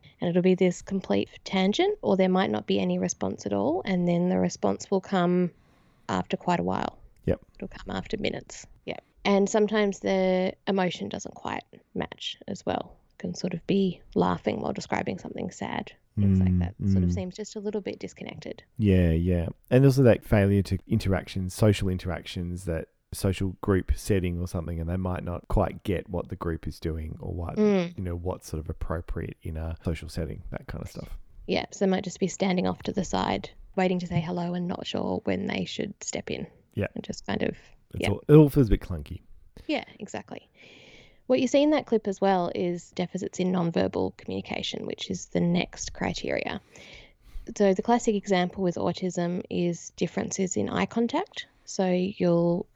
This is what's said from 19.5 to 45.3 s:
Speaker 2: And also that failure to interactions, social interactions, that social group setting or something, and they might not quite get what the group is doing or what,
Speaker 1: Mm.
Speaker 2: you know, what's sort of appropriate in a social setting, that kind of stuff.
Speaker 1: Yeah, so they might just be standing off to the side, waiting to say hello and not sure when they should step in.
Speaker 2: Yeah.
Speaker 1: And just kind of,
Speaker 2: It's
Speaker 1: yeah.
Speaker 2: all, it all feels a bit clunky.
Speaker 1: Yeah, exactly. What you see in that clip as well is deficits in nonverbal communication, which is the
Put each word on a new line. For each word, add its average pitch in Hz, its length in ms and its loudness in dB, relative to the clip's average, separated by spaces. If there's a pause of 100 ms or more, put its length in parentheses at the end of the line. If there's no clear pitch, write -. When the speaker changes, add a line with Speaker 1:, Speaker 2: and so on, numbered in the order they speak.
Speaker 2:
And 127 140 8
also 135 180 8
that 117 220 8
failure 101 380 6
to 92 160 -2 (100)
interactions, 95 640 -2
social 101 340 4
interactions, 87 760 -4
that 82 240 -4 (240)
social 95 480 0
group 95 340 4
setting 87 460 0
or 87 80 -4
something, 85 320 -6
and 82 100 -2
they 90 60 -2
might 90 260 -2
not 87 240 -8
quite - 380 0
get - 260 -2
what - 180 -4
the 92 80 -8
group 82 300 -4
is - 140 -8
doing 80 400 -6
or 90 120 -8
what, 85 240 -6
Speaker 1:
Mm. 196 400 2
Speaker 2:
you 98 60 -6
know, 87 140 -4
what's 87 320 -6
sort 80 140 -6
of 80 60 -12
appropriate - 760 -4
in 80 140 -8
a 80 280 -6
social 80 240 -4
setting, 78 420 -8
that - 160 -8
kind - 160 -10
of - 80 -10
stuff. - 260 -12 (300)
Speaker 1:
Yeah, 180 240 -2
so - 140 -4
they 196 60 4
might 190 140 0
just 180 140 -10
be 196 80 0
standing 185 400 0
off 180 160 -4
to - 100 -4
the - 120 -2
side, 98 440 -2 (280)
waiting 185 240 2
to 180 80 -6
say 175 120 0
hello 175 340 -4
and 180 120 -4
not - 200 -6
sure 92 360 -4
when 95 240 -2
they - 180 -2
should - 380 -6
step - 300 -6
in. 65 160 -8 (260)
Speaker 2:
Yeah. 101 220 -2
Speaker 1:
And - 80 -8
just - 220 -12
kind - 180 -2
of, - 120 -2 (380)
Speaker 2:
It's - 80 -4
Speaker 1:
yeah. - 80 0
Speaker 2:
all, 104 180 -2
it 147 60 10
all 151 140 12
feels 139 180 4
a 101 40 2
bit 98 100 4
clunky. 85 420 -8 (460)
Speaker 1:
Yeah, 294 160 -2 (160)
exactly. - 480 -12 (800)
What 262 140 4
you 262 60 2
see 277 160 6
in 302 80 6
that 294 160 2
clip 220 200 2
as 196 140 -2
well 185 340 4
is 175 360 -4
deficits 185 500 -4
in 180 100 2
nonverbal 170 680 0
communication, - 680 -6
which - 260 -8
is 185 180 -8
the 175 120 0